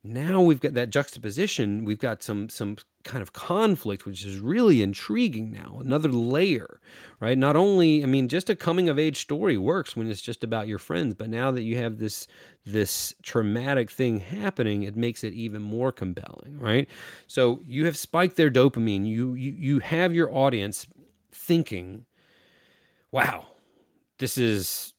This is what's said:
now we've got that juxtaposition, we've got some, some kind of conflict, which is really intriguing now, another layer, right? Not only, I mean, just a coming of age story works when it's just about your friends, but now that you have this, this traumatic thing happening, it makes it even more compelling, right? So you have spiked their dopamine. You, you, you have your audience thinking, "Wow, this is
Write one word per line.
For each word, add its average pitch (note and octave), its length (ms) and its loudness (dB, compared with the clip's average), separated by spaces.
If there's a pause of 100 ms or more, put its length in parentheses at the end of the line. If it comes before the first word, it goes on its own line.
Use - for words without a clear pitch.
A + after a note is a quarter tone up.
now D3 360 -2
we've D#3+ 200 6
got C#3 120 -2
that A#2+ 160 0
juxtaposition, A2 960 -2
we've G#2+ 140 -2
got A#2 240 -4
some, G#2+ 260 -6
some G#2 280 -8 (280)
kind B2 160 -8
of F#2 120 -12
conflict, F3 760 -2
which F#2+ 180 -12
is G2 140 -10
really D#3+ 420 6
intriguing A2 720 -2
now, - 300 -14
another C#3+ 280 0
layer, B2+ 720 0 (400)
right? A#2+ 160 0
Not C#3 200 4
only, E3+ 460 6
I C#3 40 -2
mean, C3 220 2
just E3 200 -2
a G3+ 60 2
coming E3+ 340 2
of C#3 100 2
age D#3 200 0
story D3+ 400 0
works C#3+ 380 -2
when A2+ 120 -4
it's G#2 140 -8
just - 220 -8
about A2 240 -4
your G2+ 100 -4
friends, D3+ 360 -2
but A2 140 -10
now A#2+ 220 -2
that B2 120 -2
you A2+ 160 -2
have A2+ 200 -4
this, A2 300 -8 (360)
this G#2 480 -2 (100)
traumatic A#2+ 680 0
thing A#2 300 0
happening, G#2+ 640 -4
it G#2 120 -8
makes A#2 280 -4
it G2+ 100 -8
even G#2+ 280 -8
more A#2 280 -4
compelling, - 680 -10
right? B2+ 300 2 (380)
So B2+ 400 2
you C3+ 200 -2
have D#3+ 100 0
spiked F3 400 0
their D3+ 140 8
dopamine. A#2 540 4
You, A#2+ 300 -2
you, C3 180 -6
you C#3 280 0
have E3+ 340 0
your E3 200 2
audience A#2+ 520 0 (460)
thinking, A2 760 -2 (1040)
"Wow, B2+ 360 -2 (720)
this C3 200 -4
is G#2+ 600 0